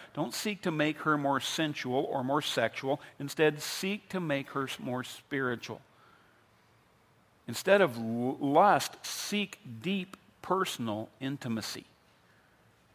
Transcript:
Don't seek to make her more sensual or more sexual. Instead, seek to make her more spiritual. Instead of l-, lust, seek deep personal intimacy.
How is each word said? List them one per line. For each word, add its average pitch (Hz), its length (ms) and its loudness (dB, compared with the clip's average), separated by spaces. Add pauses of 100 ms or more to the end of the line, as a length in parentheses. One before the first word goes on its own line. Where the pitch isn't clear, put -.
(140)
Don't 143 200 -4
seek 208 300 -4
to 180 80 0
make 151 280 0
her 156 180 2
more 139 220 2
sensual 143 720 0
or 139 100 0
more 139 200 2
sexual. 135 580 0 (180)
Instead, 147 440 2
seek - 480 -4
to 190 100 -4
make 143 300 -2
her 135 180 -4 (120)
more 127 260 -4
spiritual. 123 760 -4 (1700)
Instead 190 320 4
of 143 160 6
l-, 117 460 -2
lust, 151 640 6
seek - 540 -4 (220)
deep 185 360 -4 (240)
personal 117 680 -2 (120)
intimacy. 131 640 -6 (1080)